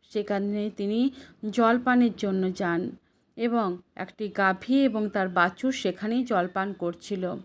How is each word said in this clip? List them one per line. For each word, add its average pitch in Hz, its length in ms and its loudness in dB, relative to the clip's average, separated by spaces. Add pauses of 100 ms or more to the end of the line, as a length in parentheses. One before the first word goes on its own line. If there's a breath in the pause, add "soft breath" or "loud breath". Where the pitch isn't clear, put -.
সেখানে 208 680 -2
তিনি 220 320 0 (420 loud breath)
জল 233 280 4
পানের 247 380 4
জন্য 190 360 0
যান 175 380 -2 (440)
এবং 226 420 0 (180)
একটি 190 320 -8
গাভী 190 480 0
এবং 220 340 4
তার 190 200 -2
বাছুর 180 420 2
সেখানেই 220 520 -2
জল 196 300 0
পান 196 200 -2
করছিল। 180 720 -6